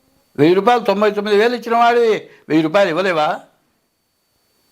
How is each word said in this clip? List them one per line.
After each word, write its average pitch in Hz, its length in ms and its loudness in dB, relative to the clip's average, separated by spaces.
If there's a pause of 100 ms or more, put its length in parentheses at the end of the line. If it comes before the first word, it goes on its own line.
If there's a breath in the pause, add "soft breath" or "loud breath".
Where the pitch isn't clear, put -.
(360)
వెయ్యి 160 180 2
రూపాయలు 214 300 0
తొంభై 208 260 0
తొమ్మిది 202 280 -2
వేలు 240 180 0
ఇచ్చిన 233 200 -4
వాడి 240 240 2 (480 loud breath)
వెయ్యి 156 140 0
రూపాయలు 180 280 0
ఇవ్వలేవా? 170 500 -2 (1300)